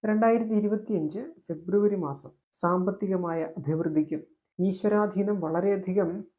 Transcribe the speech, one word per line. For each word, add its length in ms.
രണ്ടായിരത്തി 500
ഇരുപത്തിയഞ്ച് 600
ഫെബ്രുവരി 560
മാസം 300
സാമ്പത്തികമായ 800
അഭിവൃദ്ധിക്കും 640
ഈശ്വരാധീനം 800
വളരെയധികം 640